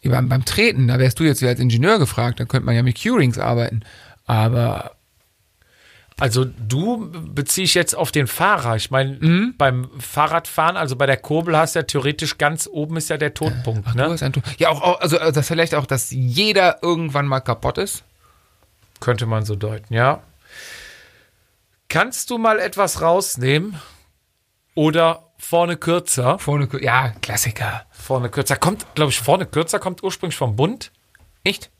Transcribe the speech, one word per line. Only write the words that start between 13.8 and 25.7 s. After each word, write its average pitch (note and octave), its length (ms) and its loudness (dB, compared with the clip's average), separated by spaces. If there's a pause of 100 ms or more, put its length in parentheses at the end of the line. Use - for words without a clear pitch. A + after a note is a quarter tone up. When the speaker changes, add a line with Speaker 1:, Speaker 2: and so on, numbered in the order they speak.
Speaker 1:
Ach, A#2 60 0
Speaker 2:
ne? B2 120 2
Speaker 1:
du E3 40 0
hast E3 140 -4
einen C#3 100 0
Tod-, C3+ 100 0 (140)
ja, D#3+ 120 4
auch, D3 120 -2
auch, F3+ 180 2
also, E3 180 2
also D#3+ 140 2
das C#3+ 140 2
vielleicht E3 300 0
auch, D3 100 -2
dass - 240 -2
jeder E3+ 720 2
irgendwann D#3+ 460 0
mal C3+ 120 0
kaputt B2 380 -4
ist? - 240 -6 (1000)
Speaker 2:
Könnte A#2+ 260 -2
man A2 180 -2
so G#2 100 -4
deuten, G#2+ 400 -8
ja. B2+ 280 2 (1700)
Kannst G#3+ 420 -2
du A#3+ 80 -2
mal A3 200 2
etwas F#3+ 420 -2
rausnehmen? E3 760 0 (1000)
Oder E3 500 2 (140)
vorne E3+ 380 0